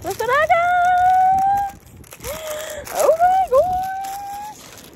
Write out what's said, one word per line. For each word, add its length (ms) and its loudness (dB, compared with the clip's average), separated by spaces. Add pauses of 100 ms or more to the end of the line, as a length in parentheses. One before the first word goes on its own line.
Look 180 -6
what 100 -4
I 180 2
got. 1300 2 (1160)
Oh 160 2 (100)
my 300 4
gosh. 1300 -4 (180)